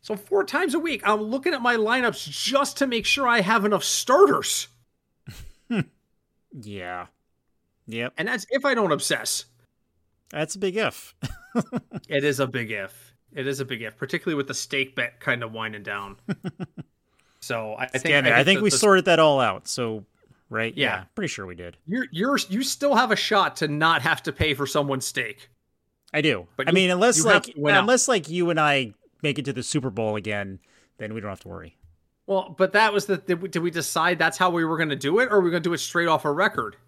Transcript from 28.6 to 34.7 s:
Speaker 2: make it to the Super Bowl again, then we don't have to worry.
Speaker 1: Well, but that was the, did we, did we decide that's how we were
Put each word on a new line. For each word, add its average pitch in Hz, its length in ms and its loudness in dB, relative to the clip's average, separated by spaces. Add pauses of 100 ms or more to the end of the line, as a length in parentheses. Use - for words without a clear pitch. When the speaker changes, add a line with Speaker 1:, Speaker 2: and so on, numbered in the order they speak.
Speaker 2:
make 147 160 0
it 135 80 -6
to 135 80 -4
the 120 80 -6
Super 131 300 -2
Bowl 107 240 -2
again, 101 420 -6 (400)
then 107 160 -10
we 110 80 -10
don't 101 80 -10
have 95 120 -12
to - 60 -20
worry. 87 300 -16 (480)
Speaker 1:
Well, 190 320 -4
but 190 160 2
that 214 180 4
was 202 140 0
the, 190 120 -2
did 175 260 -4
we, 196 60 -8
did 160 120 -4
we 175 80 0
decide 165 480 0
that's 160 220 0
how 185 100 4
we 170 160 0
were 160 140 -2